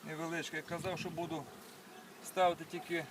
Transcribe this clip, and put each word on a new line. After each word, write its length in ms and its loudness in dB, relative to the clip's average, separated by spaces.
невеличка. 520 -2
Я 60 0
казав, 360 -2
що 120 -2
буду 340 -2
ставити 400 6
тільки 460 -2